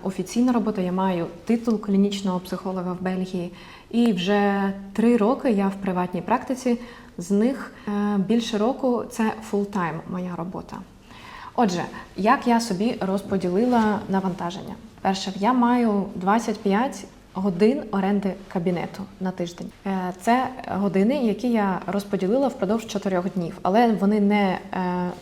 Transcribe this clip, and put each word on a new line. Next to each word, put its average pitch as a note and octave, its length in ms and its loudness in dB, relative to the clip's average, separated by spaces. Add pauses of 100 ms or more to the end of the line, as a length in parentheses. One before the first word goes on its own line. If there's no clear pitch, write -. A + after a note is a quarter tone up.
офіційна F#3+ 480 0
робота. G#3 300 0
Я F3+ 100 0
маю F#3 360 0 (180)
титул A3+ 340 2
клінічного G3 600 2
психолога F3+ 540 -6
в F3 80 -8
Бельгії. F#3 500 -4 (380)
І A#3 240 4
вже G3 600 2 (200)
три A#3 240 4
роки B3 340 2
я G3 160 4
в F#3+ 80 -2
приватній F3+ 460 -2
практиці. B3 580 0 (380)
З F3 140 -4
них, A3+ 400 2 (160)
е, G#3 300 0
більше A3 400 0
року A#3+ 520 0
це A3 220 0 (200)
full-time G3+ 480 -2 (100)
моя F3+ 260 -6
робота. E3 420 -8 (800)
Отже, F3+ 260 2 (340)
як A3+ 300 4
я A#3 120 4
собі G#3+ 400 -2
розподілила G3 1000 0 (100)
навантаження? F3+ 640 -4 (280)
Перше, F#3+ 340 -2
я G3+ 180 2
маю A#3+ 500 4 (120)
двадцять G#3+ 440 0
п'ять A3 460 0 (280)
годин G3+ 580 2
оренди G3 420 0 (200)
кабінету F3 500 -2 (160)
на F#3 120 -4
тиждень. F3 360 -8 (180)
Е, F#3 360 -4
це B3 260 2 (240)
години, G3+ 540 2
які A3 260 0
я G3+ 360 2
розподілила G3+ 600 0
впродовж A3 400 -2
чотирьох F#3+ 420 -2
днів, F3 320 -4
але A3+ 300 4
вони G3+ 280 4
не, G3+ 380 4 (160)
е, F3+ 380 -2 (100)